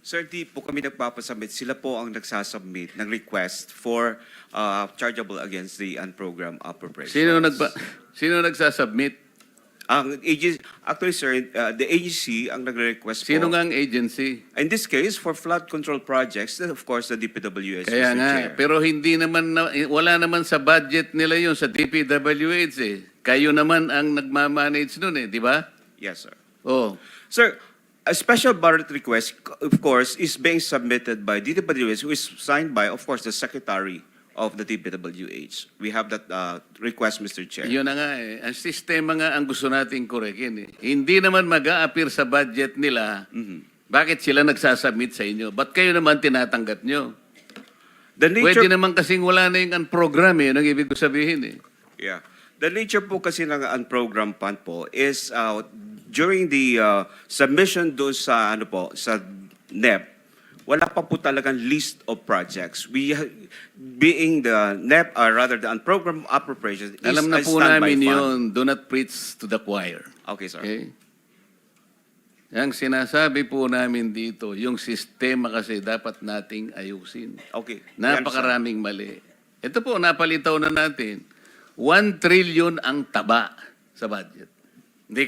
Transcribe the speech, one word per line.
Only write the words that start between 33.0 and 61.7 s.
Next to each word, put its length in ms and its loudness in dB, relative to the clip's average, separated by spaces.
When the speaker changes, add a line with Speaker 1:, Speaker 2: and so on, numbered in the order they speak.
Speaker 1:
course, 240 -6
the 80 -4
Secretary 720 -6
of 240 -4
the 0 -
D 160 -6
P 160 -10
W 320 -12
H. 400 -14
We 80 -6
have 240 -4
that, 160 -10
uh, 320 -6
request, 400 -4
Mister 320 -10
Chair. 160 -10
Speaker 2:
Yun 240 -2
na 80 -4
nga 240 -4
eh. 240 -12
Ang 80 -6
sistema 640 -4
nga 160 0
ang 160 -2
gusto 240 -2
nating 320 -2
korekin 560 -6
eh. 80 -14
Hindi 320 4
naman 320 4
mag-a-appear 640 2
sa 160 0
budget 480 0
nila, 560 0
Speaker 1:
Mm-hmm. 560 -14
Speaker 2:
bakit 320 2
sila 240 4
nagsasubmit 720 2
sa 80 -6
inyo? 240 -6
Ba't 240 -4
kayo 160 4
naman 320 4
tinatanggap 640 0
nyo? 320 -4
Speaker 1:
The 80 8
nature 320 8
Speaker 2:
Pwede 80 8
naman 240 4
kasing 320 2
wala 240 6
na 160 2
yung 240 -2
program 560 6
eh. 80 4
Yun 80 4
ang 80 4
ibig 160 2
ko 80 -4
sabihin 480 0
eh. 160 -10
Speaker 1:
Yeah. 240 -8
The 80 2
nature 320 0
po 160 -6
kasi 320 -2
ng 160 -2
unprogrammed 720 -2
fund 240 -6
po 320 -10
is, 400 -2
uh, 320 -2
during 320 2
the, 320 4
uh, 240 4
submission 640 2
doon 240 -4
sa, 400 0
ano 80 -6
po, 320 -6
sa 240 -4
nep, 400 0
wala 240 2
pa 160 -2
po 160 -4
talagang 400 -2
list 480 -2